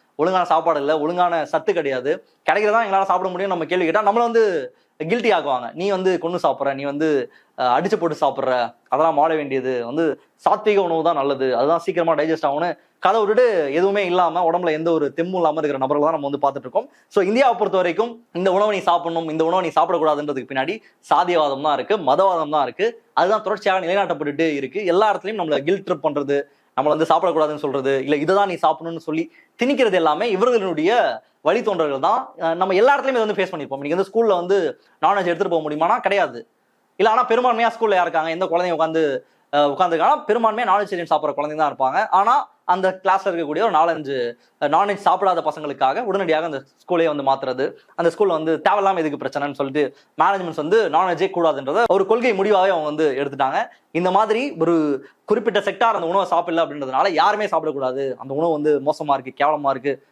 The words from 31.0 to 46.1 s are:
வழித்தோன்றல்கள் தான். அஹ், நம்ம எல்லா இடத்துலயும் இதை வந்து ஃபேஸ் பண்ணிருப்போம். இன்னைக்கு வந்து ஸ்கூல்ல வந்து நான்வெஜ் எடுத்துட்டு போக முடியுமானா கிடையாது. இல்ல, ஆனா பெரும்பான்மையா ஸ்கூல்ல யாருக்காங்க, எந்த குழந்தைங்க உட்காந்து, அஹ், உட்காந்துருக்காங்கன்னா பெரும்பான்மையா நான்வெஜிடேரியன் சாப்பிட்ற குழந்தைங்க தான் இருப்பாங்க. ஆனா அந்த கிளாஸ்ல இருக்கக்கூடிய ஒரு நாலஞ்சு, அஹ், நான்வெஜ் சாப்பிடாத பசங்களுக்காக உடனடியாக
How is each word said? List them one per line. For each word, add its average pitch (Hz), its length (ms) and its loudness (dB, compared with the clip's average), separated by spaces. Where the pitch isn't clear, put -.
வழித்தோன்றல்கள் 165 560 0
தான். 220 400 0
அஹ், 165 160 -2
நம்ம 190 180 0
எல்லா 247 240 4
இடத்துலயும் 262 120 -2
இதை 233 160 0
வந்து 196 180 -2
ஃபேஸ் 180 40 -2
பண்ணிருப்போம். 143 380 -8
இன்னைக்கு 147 100 -2
வந்து 190 160 -2
ஸ்கூல்ல 220 240 2
வந்து 175 460 -2
நான்வெஜ் 190 240 2
எடுத்துட்டு 175 240 -2
போக 156 200 -2
முடியுமானா 165 300 0
கிடையாது. 185 480 -2
இல்ல, 214 160 4
ஆனா 240 120 4
பெரும்பான்மையா 233 560 2
ஸ்கூல்ல 214 140 2
யாருக்காங்க, 165 360 0
எந்த 170 160 -2
குழந்தைங்க 170 340 -2
உட்காந்து, 160 400 0
அஹ், 147 160 4
உட்காந்துருக்காங்கன்னா 180 580 0
பெரும்பான்மையா 226 400 0
நான்வெஜிடேரியன் 190 480 0
சாப்பிட்ற 151 220 -2
குழந்தைங்க 151 180 -4
தான் 151 200 0
இருப்பாங்க. 143 340 0
ஆனா 226 440 2
அந்த 185 380 0
கிளாஸ்ல 190 220 0
இருக்கக்கூடிய 165 360 -2
ஒரு 170 100 0
நாலஞ்சு, 151 640 0
அஹ், 147 80 -2
நான்வெஜ் 190 360 0
சாப்பிடாத 175 360 2
பசங்களுக்காக 151 640 -2
உடனடியாக 180 420 0